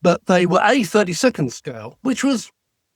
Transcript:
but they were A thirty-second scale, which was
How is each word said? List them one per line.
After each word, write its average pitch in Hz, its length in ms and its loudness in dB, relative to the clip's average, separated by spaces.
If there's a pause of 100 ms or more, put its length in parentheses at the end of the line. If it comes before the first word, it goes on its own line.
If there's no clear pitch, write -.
but - 240 2
they 180 200 4
were 170 160 2
A 240 220 0
thirty-second 180 680 0
scale, 117 500 -14
which 262 220 -4
was 262 260 -2 (460)